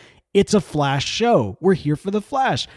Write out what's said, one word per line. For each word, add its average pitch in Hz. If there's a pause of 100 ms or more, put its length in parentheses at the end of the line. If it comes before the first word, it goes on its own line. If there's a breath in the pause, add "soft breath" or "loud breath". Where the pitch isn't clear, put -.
(340 loud breath)
it's 196
a 202
Flash 139
show. 185
We're 185
here 147
for -
the 208
Flash. 254